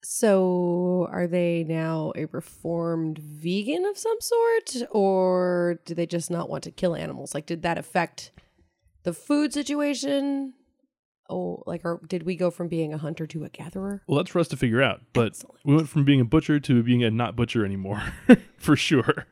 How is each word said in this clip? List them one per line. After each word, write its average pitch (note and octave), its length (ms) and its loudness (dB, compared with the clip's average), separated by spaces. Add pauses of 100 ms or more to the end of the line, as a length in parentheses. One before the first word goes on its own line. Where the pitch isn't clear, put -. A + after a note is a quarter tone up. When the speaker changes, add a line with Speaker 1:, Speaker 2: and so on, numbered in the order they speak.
Speaker 1:
So F3+ 1040 2
are F3 160 -2
they E3+ 380 0
now D#3+ 500 -2
a D#3 120 -6
reformed E3 920 -6
vegan F3+ 680 -4
of G4+ 140 -4
some A4+ 220 -2
sort, A4+ 720 0
or F3+ 920 2
do E3+ 120 -10
they E3+ 100 0
just E3+ 240 -4
not E3+ 180 -4
want D#3+ 140 -6
to D#3+ 80 -12
kill E3+ 240 -2
animals? C#3+ 400 -8
Like, D3 120 -6
did E3+ 160 -6
that E3+ 140 0
affect - 540 -4 (720)
the F3 100 -2
food D4 400 0
situation? C#4 1000 -2 (760)
Oh, F3+ 380 -6
like, E3+ 180 -8
or E3+ 220 -4
did F3 160 -4
we F3 140 -4
go F3 160 0
from F3 160 -6
being D#3+ 260 -2
a D#3 40 -6
hunter D#3+ 280 -6
to D#3 160 -8
a - 60 -10
gatherer? F#3+ 580 -10
Speaker 2:
Well, C3+ 120 2
that's F3+ 120 -2
for - 80 0
us E3+ 100 2
to - 80 -6
figure A#2+ 240 2
out, B2 200 2 (120)
but A#2 160 4
Speaker 1:
Excellent. - 360 -14
Speaker 2:
we C#3+ 100 6
went D#3 140 4
from C#3+ 160 2
being C#3 160 6
a B2+ 40 6
butcher D3+ 360 4
to B2 240 4
being A#2+ 180 4
a A2+ 80 4
not A2+ 240 -2
butcher A#2 300 0
anymore, G2 360 -4 (280)
<laughs> - 300 2
for C#3+ 180 2
sure. - 560 -2